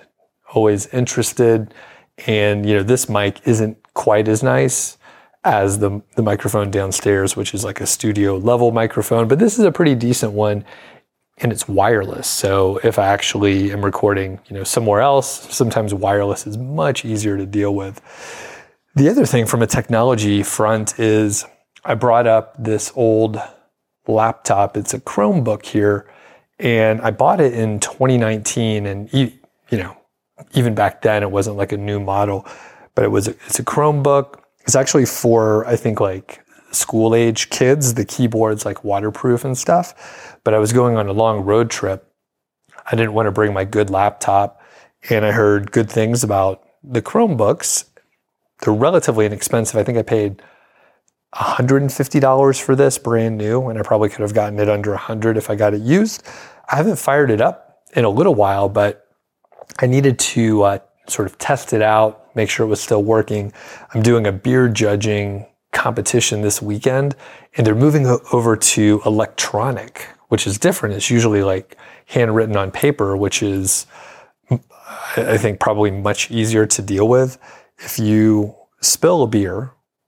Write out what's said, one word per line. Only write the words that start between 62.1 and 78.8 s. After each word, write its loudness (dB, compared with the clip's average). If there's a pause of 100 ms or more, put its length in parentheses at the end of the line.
make -2
sure -2
it -2
was 0
still 0
working. 0 (420)
I'm 0
doing 4
a 0
beer 0
judging -2 (240)
competition -2
this -2
weekend, -2 (420)
and 2
they're 4
moving 4
o-, 2 (120)
over 2
to 2
electronic, -4 (220)
which 0
is -4
different. -2
It's -4
usually, 2
like, -4 (300)
handwritten 0
on -2
paper, -2
which -2
is, -4 (640)
I, 0 (580)
I 0
think, -2
probably 2
much -4
easier 2
to -2
deal 0
with. 2 (400)
If -10
you 2 (240)